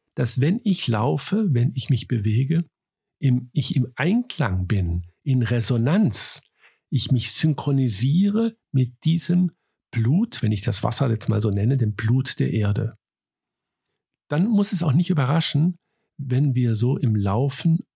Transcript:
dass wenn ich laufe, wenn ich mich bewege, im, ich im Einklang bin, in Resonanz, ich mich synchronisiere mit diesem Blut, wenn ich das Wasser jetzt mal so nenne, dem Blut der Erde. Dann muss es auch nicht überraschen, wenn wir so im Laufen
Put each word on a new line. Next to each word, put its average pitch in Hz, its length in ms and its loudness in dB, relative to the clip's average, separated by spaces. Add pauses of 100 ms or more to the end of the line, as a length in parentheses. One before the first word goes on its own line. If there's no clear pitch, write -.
(140)
dass 127 260 -2
wenn 180 220 0
ich 190 240 -2
laufe, 147 640 0
wenn 120 240 0
ich - 160 -4
mich 127 180 -2
bewege, 120 560 0 (540)
im, 123 340 0
ich - 240 -2
im 127 200 -2
Einklang 131 680 -2
bin, 87 400 -2 (160)
in 131 200 0
Resonanz, 123 1000 0 (480)
ich - 200 0
mich 127 220 0
synchronisiere 147 1200 0 (140)
mit 127 340 -2
diesem 170 480 0 (380)
Blut, 147 520 0
wenn 107 100 0
ich 101 100 -4
das - 200 -2
Wasser 120 280 0
jetzt 110 180 -4
mal 104 120 0
so 107 100 0
nenne, 104 260 0
dem 107 180 -2
Blut 123 440 -2
der 131 140 0
Erde. 104 440 -2 (1300)
Dann 170 200 0
muss 202 240 2
es 165 100 0
auch 160 100 2
nicht 170 180 2
überraschen, 156 680 0 (380)
wenn 135 380 0
wir 120 200 2
so 120 220 0
im 113 200 0
Laufen 131 640 0 (160)